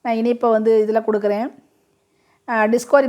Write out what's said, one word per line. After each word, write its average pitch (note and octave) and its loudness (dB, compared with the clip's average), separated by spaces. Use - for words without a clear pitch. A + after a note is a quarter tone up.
நான் A#3 -4
இணைப்பை A#3+ -2
வந்து A3 2
இதுல A3 -2
கொடுக்குறேன். G#3+ -2
ஆ, A3 0
டிஸ்கவரி B3 2